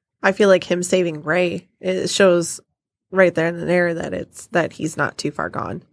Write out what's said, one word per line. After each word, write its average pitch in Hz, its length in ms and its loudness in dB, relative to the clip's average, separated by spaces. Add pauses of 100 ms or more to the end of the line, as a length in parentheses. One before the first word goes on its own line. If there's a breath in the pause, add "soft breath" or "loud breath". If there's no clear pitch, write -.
(240)
I 196 80 2
feel 202 160 4
like 185 160 6
him 180 180 -2
saving 170 420 -2
Rey, 175 440 -2 (140)
it 185 280 -2
shows 175 520 2 (500)
right 185 240 4
there 165 120 2
in 170 120 -6
the 165 60 -8
there 175 300 2
that 160 180 -8
it's, - 400 -10
that 170 180 0
he's - 240 -8
not - 220 -4
too - 120 -6
far - 200 -6
gone. 101 440 -8